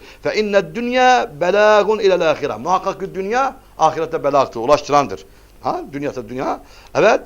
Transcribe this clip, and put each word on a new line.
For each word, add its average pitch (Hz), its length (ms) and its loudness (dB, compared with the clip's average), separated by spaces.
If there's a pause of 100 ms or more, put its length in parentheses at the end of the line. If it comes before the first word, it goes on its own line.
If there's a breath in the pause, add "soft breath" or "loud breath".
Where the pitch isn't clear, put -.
(220 loud breath)
"Fe - 140 -4
inned 202 400 0
dünya 247 560 2 (100)
belâgun 208 580 4
ilel 180 320 2
âhire." 131 260 -4
Muhakkak 175 420 -2
ki 175 160 -10
dünya 240 400 -4 (220 soft breath)
ahirete 156 460 0
belâgtır, 139 360 0
ulaştırandır. 131 680 0 (360 soft breath)
Ha, 240 200 -4 (120)
dünyası 127 360 -8
dünya. 135 300 -6 (360 loud breath)
Evet. 196 300 4